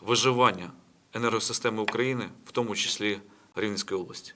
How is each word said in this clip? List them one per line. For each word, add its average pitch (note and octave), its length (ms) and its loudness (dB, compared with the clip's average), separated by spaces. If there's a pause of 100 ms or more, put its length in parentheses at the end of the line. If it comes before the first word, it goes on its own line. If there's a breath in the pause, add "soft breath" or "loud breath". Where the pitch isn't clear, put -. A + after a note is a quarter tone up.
виживання A#2 640 4 (440)
енергосистеми A2+ 680 0
України, A#2 460 0 (180)
в - 60 -20
тому A#2 220 0
числі G2+ 440 -2 (380 loud breath)
Рівненської G2 440 -2
області. - 360 -12